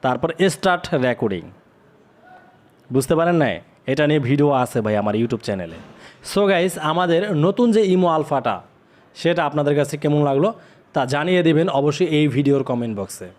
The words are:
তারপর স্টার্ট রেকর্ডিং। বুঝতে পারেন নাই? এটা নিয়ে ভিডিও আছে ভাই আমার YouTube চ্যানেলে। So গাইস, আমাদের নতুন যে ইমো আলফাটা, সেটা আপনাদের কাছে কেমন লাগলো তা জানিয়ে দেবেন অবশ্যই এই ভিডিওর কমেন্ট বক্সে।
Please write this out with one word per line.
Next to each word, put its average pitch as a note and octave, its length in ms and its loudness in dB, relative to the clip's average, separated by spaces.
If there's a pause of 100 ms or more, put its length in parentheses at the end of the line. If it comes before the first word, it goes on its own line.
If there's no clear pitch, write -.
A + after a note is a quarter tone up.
তারপর C3 240 -2 (260)
স্টার্ট F3+ 300 -2 (220)
রেকর্ডিং। G#2 380 -2 (1500)
বুঝতে C3 260 2
পারেন F3 240 2
নাই? G#2+ 100 -2 (380)
এটা C#3+ 180 2
নিয়ে D3+ 100 2 (100)
ভিডিও C#3+ 180 2 (140)
আছে B2 220 -4
ভাই G#2+ 180 0
আমার G#2 180 -2
YouTube A#2 260 -2
চ্যানেলে। F2+ 320 -8 (540)
So G3 80 0 (100)
গাইস, F3+ 240 0 (160)
আমাদের E3+ 300 0 (260)
নতুন G3+ 280 2
যে A3 80 4 (120)
ইমো F#3 220 4
আলফাটা, C3 400 -2 (640)
সেটা E3 280 0
আপনাদের D3 320 0
কাছে C#3+ 220 -2
কেমন D3 260 2
লাগলো C#3 200 2 (460)
তা D3 80 0 (120)
জানিয়ে F3 340 0
দেবেন D#3+ 180 2 (140)
অবশ্যই D3 280 0 (100)
এই D3+ 80 4 (100)
ভিডিওর C#3 340 2
কমেন্ট A#2+ 280 -4
বক্সে। F#2+ 300 -10 (100)